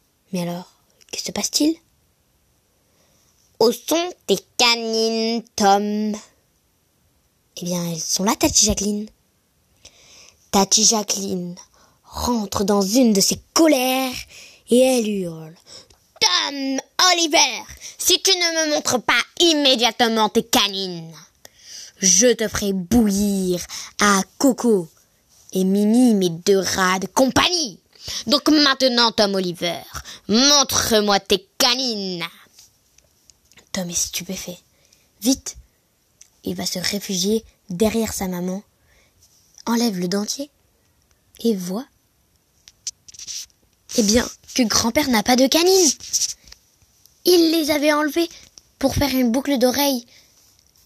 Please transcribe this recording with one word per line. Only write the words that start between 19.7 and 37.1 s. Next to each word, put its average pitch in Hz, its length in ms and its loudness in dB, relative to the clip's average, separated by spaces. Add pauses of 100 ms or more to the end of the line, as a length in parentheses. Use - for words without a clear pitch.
tes 226 160 0
canines, 190 680 -2 (840)
je 233 320 2
te 226 180 0
ferai 202 260 -4
bouillir 196 880 0 (400)
à 202 220 4 (160)
Coco 214 500 2 (640)
et 185 120 0
Mimi, 214 500 4
mes 185 160 2
deux 190 300 2
rats 185 400 0
de 190 80 -6
compagnie. 269 720 0 (480)
Donc 277 220 0
maintenant, 262 600 4
Tom 202 240 0
Oliver, 175 480 -4 (460)
montre-moi 226 880 2
tes 196 260 -2 (140)
canines. » 220 640 -2 (1500)
Tom 180 180 -6
est 170 40 -8
stupéfait. 180 640 -8 (600)
Vite, - 360 -2 (880)
il 190 100 -6
va 185 100 -8
se 185 140 -6
réfugier 196 640 -4 (240)